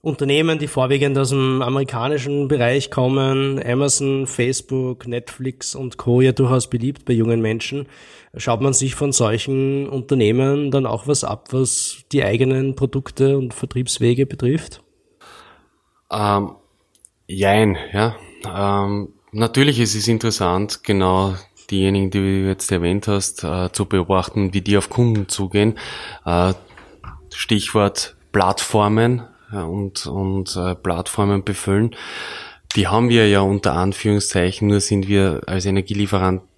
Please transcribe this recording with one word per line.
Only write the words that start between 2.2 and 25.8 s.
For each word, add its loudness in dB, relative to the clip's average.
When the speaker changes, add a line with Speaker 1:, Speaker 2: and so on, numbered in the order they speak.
Speaker 1:
Bereich 0
kommen, 0
Amazon, 0
Facebook, -4
Netflix -8
und -10
Co. 2
ja 6
durchaus 2
beliebt -4
bei 0
jungen 2
Menschen. -4
Schaut -2
man 2
sich 0
von -2
solchen 0
Unternehmen 2
dann 2
auch -4
was 0
ab, -8
was -2
die 2
eigenen 2
Produkte 0
und -4
Vertriebswege 0
betrifft? -4
Speaker 2:
Ähm, 0
jein, 2
ja. 0
Ähm, -2
natürlich 2
ist 2
es -2
interessant, 0
genau 2
diejenigen, 2
die 0
du 0
jetzt -4
erwähnt 0
hast, -2
äh, -2
zu -2
beobachten, 0
wie 0
die 2
auf 0
Kunden 0
zugehen. 0